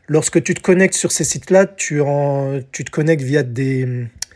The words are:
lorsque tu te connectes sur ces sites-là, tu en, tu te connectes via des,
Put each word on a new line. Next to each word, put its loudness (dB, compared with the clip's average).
lorsque 2
tu -2
te -6
connectes 4
sur -2
ces -2
sites-là, 2
tu -4
en, 0
tu -12
te -14
connectes 2
via 0
des, -2